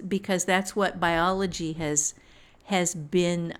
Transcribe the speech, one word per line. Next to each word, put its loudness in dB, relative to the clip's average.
because 0
that's 0
what 0
biology 0
has -2
has 0
been, 0